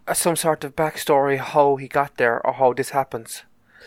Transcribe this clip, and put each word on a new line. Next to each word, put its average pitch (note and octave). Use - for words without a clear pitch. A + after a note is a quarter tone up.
a, E3+
some E3+
sort D#3
of C#3
backstory C#3
how C#3+
he C3+
got C#3+
there A#2+
or C3
how B2+
this B2+
happens. C3+